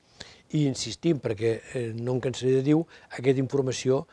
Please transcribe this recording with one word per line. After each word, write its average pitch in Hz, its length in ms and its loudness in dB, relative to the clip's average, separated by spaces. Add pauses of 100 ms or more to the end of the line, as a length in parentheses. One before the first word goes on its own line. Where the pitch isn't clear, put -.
(540)
I 151 140 4
insistim, 131 500 -2
perquè, 113 380 0 (180)
eh, 123 220 -4
no 120 180 -2
em 127 80 0
cansaré 127 380 0
de - 20 -2
dir, 147 140 4 (340)
aquesta 131 320 2
informació 131 680 0